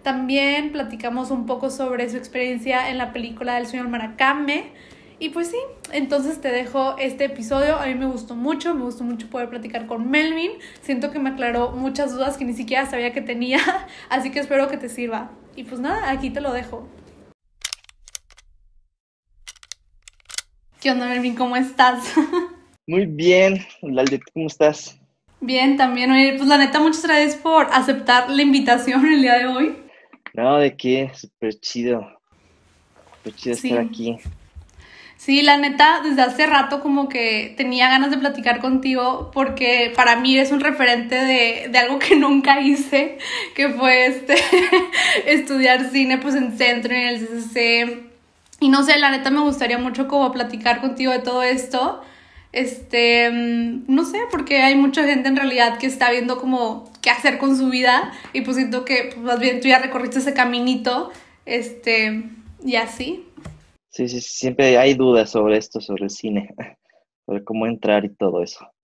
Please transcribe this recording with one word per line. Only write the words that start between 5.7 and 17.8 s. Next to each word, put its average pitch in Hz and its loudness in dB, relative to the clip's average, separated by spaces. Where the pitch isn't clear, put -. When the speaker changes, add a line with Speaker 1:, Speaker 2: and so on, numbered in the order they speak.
Speaker 1:
entonces 285 -4
te 269 -6
dejo 262 -4
este 269 -4
episodio. 277 -2
A 285 -6
mí 254 -4
me 262 -4
gustó 240 -8
mucho, 311 -4
me 254 -4
gustó 240 -10
mucho 233 -8
poder 240 -8
platicar 226 -12
con 233 -6
Melvin. 320 0
Siento 277 -6
que 302 -8
me 269 -4
aclaró 240 -4
muchas 262 -4
dudas 269 -4
que 262 -6
ni 240 -6
siquiera 262 -4
sabía 240 -6
que 262 -6
tenía, 247 -4
<laughs> - -20
así 269 -4
que 294 -6
espero 277 0
que 277 -8
te 247 -12
sirva. 240 -8
Y 262 -16
pues 247 -12
nada, 339 -4
aquí 269 -4
te 285 -8
lo 277 -4
dejo. 240 -10